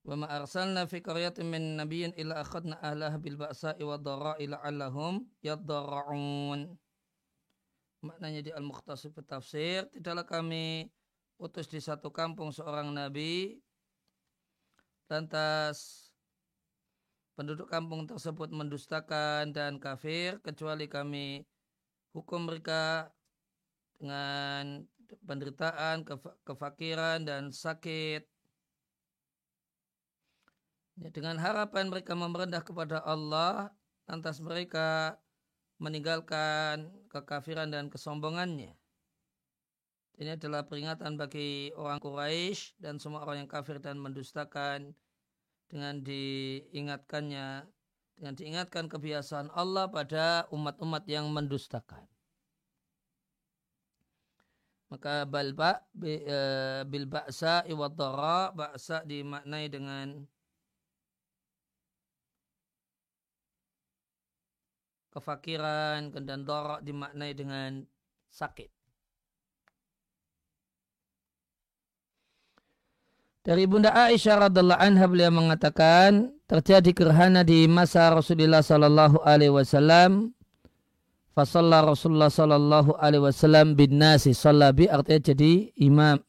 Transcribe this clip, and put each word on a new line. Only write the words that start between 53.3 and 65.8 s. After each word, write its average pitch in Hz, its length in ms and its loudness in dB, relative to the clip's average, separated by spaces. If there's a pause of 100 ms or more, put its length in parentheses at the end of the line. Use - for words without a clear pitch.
Maka 143 320 -8
bal 139 320 -10
ba-, 165 320 -4
bi-, 156 320 -12
eh, 135 640 -8
bil 139 240 -12
ba'sa 160 560 -6
iwad 156 320 -12
dharra, 160 560 -6
ba'sa 151 540 -14
dimaknai 143 680 -14
dengan 139 480 -16 (4000)
kefakiran, 151 1120 -10